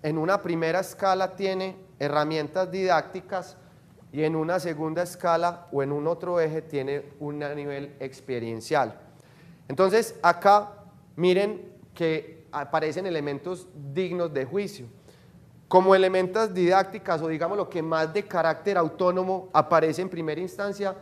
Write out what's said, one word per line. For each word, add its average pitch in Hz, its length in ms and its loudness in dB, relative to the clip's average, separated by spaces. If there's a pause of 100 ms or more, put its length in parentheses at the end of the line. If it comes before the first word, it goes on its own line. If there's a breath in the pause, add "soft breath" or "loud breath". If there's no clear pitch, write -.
en 156 160 -2
una 185 200 2
primera 170 420 -2
escala 190 540 0
tiene 190 400 -4 (220)
herramientas 151 720 -2
didácticas, 180 880 -2 (540 soft breath)
y 147 100 -4
en 156 140 2
una 165 240 0
segunda 160 420 -4
escala 170 680 0
o 139 100 0
en 139 120 0
un 147 120 -2
otro 175 340 -2
eje 156 220 0
tiene 139 440 -4 (140)
un 147 200 -8
nivel 143 600 -8
experiencial. 120 1000 -4 (680 loud breath)
Entonces, 190 540 2
acá 196 500 6 (460)
miren 185 560 2 (200)
que 160 600 -4
aparecen 156 520 -2
elementos 160 640 -6 (260)
dignos 175 400 -2
de 131 120 -2
juicio. 175 400 -6 (840 loud breath)
Como 185 260 8
elementos 190 600 2
didácticas 185 680 2
o, 165 60 -2
digamos, 165 300 -2
lo 185 100 -2
que 170 140 -6
más 160 320 0
de 202 100 -2
carácter 165 540 0
autónomo 180 720 0
aparece 160 500 4
en 190 60 -4
primera 160 320 -6
instancia, 196 640 -6